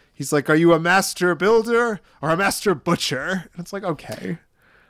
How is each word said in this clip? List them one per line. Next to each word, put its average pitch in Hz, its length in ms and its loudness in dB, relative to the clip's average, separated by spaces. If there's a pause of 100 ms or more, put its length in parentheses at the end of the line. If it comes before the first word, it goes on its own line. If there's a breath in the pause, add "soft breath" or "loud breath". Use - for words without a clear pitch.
(140 soft breath)
He's 139 180 -8
like, 147 180 0
"Are 156 40 4
you 170 180 6
a 160 80 4
master 180 540 2
builder 226 640 2 (220 soft breath)
or 151 80 -2
a 165 60 2
master 196 380 0
butcher?" 160 760 -4
And - 80 -16
it's - 120 -12
like, 196 120 -10
okay. 170 540 -8 (520 soft breath)